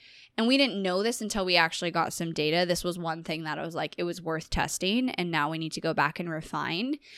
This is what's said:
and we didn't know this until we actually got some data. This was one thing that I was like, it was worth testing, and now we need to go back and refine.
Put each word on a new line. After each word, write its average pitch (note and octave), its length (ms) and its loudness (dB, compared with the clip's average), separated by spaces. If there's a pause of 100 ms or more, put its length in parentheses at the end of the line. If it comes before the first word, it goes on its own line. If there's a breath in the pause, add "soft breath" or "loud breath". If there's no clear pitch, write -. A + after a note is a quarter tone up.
(380 loud breath)
and A3+ 100 4
we C4+ 100 6
didn't G#3 240 2
know F#3+ 220 2
this A#3+ 180 -2
until G#3 220 -2
we F3+ 120 4
actually E3+ 360 4
got E3 220 0
some E3 180 -4
data. D#3+ 340 2
This E3+ 180 0
was F3 160 -4
one E3 240 -4
thing E3 200 -6
that D3+ 140 -4
I D3+ 80 -4
was E3 100 -6
like, D3+ 220 -4
it F3 60 -2
was F3 180 -4
worth D#3+ 280 -4
testing, G3+ 640 0
and F3 200 -2
now D3+ 180 2
we D#3+ 80 -4
need D#3+ 160 -4
to - 80 -6
go - 120 2
back D3+ 260 2
and F3 100 -4
refine. E3 680 -4 (200 loud breath)